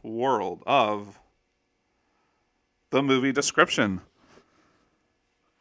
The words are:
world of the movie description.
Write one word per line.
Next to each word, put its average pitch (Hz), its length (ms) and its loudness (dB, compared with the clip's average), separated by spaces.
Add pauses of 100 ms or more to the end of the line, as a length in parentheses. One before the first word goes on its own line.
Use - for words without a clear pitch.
world 113 640 -2
of 104 540 0 (1700)
the 135 120 2
movie 135 280 0
description. 120 680 0 (1600)